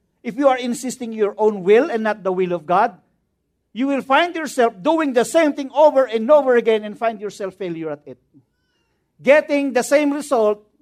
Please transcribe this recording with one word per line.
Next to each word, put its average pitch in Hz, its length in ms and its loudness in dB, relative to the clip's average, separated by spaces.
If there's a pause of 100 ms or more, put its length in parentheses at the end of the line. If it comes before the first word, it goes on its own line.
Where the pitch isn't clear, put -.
(220)
If 226 120 -10
you 277 140 2
are 254 100 0
insisting 240 540 -8
your 214 260 -2
own 214 240 0
will 226 280 4
and 226 120 -4
not 208 240 -4
the 190 60 -2
will 180 200 -2
of 160 140 -8
God, 196 320 0 (720)
you 247 160 -4
will 277 160 -2
find 320 320 0
yourself 247 460 -2
doing 311 320 0
the 233 120 2
same 302 300 0
thing 277 160 -10
over 269 380 4
and 220 180 -4
over 262 300 4
again 220 260 0
and 208 160 -14
find 226 220 -4
yourself 190 340 -10
failure 165 400 -8
at 147 100 -18
it. 127 140 -20 (1040)
Getting 285 500 2
the 233 140 -2
same 294 240 2
result 214 560 -2 (160)